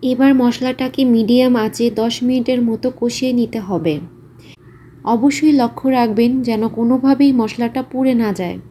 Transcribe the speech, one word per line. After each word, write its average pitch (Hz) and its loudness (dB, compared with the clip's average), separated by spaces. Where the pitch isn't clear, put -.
এবার 262 2
মশলাটাকে 254 -2
মিডিয়াম 240 4
আঁচে 220 -2
দশ 226 -2
মিনিটের 247 0
মতো 226 -2
কষিয়ে 254 -4
নিতে 233 -2
হবে। 170 -4
অবশ্যই 277 2
লক্ষ্য 247 0
রাখবেন 240 2
যেন 226 -2
কোনোভাবেই 262 2
মশলাটা 233 -2
পুড়ে 262 -2
না 226 0
যায়। 180 -6